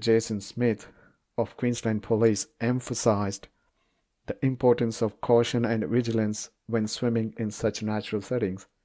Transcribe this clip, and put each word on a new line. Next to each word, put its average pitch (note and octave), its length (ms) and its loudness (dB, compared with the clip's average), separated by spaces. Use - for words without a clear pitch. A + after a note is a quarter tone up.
Jason A2+ 320 2
Smith A#2 420 -2
of A2 220 -4
Queensland A2+ 400 0
Police A2 320 4
emphasised G#2+ 760 0
the - 100 -6
importance B2 560 2
of - 220 -8
caution A#2 360 4
and G#2+ 320 -2
vigilance A2 440 0
when A2 140 0
swimming A#2 420 -2
in G#2+ 80 -2
such A2 320 -4
natural G#2+ 480 -2
settings. G#2 320 -2